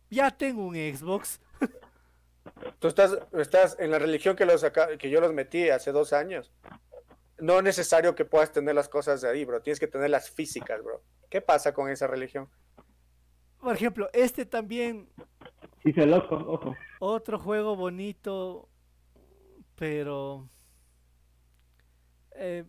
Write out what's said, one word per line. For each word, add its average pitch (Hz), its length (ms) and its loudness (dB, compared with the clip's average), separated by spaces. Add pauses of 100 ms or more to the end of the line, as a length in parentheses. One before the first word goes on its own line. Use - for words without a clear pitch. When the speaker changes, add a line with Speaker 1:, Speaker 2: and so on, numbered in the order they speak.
Speaker 1:
Ya 262 220 2
tengo 240 340 -6
un 175 100 -8
Xbox. 156 680 -6 (180)
<laughs> - 1200 -12
Speaker 2:
Tú - 80 0
estás, 190 300 4 (160)
estás 180 440 4
en 156 140 -2
la 156 80 2
religión 160 380 0
que 196 80 4
los 170 160 6
saca-, 156 360 2
que 139 120 -8
yo 147 100 4
los 165 140 2
metí 160 340 -2
hace 139 240 2
dos 143 220 0
años. 147 400 -4 (840)
No 170 180 4
es 190 60 4
necesario 175 520 4
que 160 80 -2
puedas 156 300 4
tener 147 200 0
las 143 140 2
cosas 143 320 -2
de 127 100 -2
ahí, 143 140 -2
bro. 123 180 -4
Tienes 147 200 -4
que 156 60 0
tenerlas 143 420 -2
físicas, 117 520 -8
bro. 113 220 -12 (260)
¿Qué 190 120 -4
pasa 147 320 2
con 139 160 -4
esa 135 180 -4
religión? 131 400 -8 (1120)
Speaker 1:
Por 247 160 -2
ejemplo, 202 380 -4
este 247 320 2
también. 233 640 -6 (720)
Speaker 3:
Sí, 156 80 4
se 151 140 4
loco, 165 300 4
ojo. 156 400 -8 (240)
Speaker 1:
Otro 220 400 -4
juego 214 360 -4
bonito, 185 920 -8 (1080)
pero, 139 720 -8 (1900)
eh, 175 320 -10